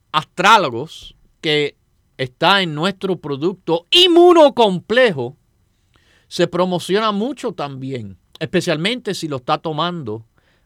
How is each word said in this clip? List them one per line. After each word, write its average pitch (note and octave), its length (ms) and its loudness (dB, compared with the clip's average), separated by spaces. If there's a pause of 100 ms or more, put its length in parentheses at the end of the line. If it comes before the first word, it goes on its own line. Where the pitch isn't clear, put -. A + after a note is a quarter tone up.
(120)
Astrálogos, D#3+ 1040 0 (240)
que D3+ 360 -2 (420)
está E3+ 440 0
en E3 120 -6
nuestro F#3+ 460 -4
producto D#3+ 680 -4
inmunocomplejo, B3+ 1500 4 (920)
se F3 180 -2
promociona F#3 640 -2
mucho A3 400 -6
también, C3+ 640 -12 (200)
especialmente F3+ 760 -4
si E3+ 140 -8
lo C#3 80 -6
está D#3 220 -4
tomando D3+ 680 -6 (400)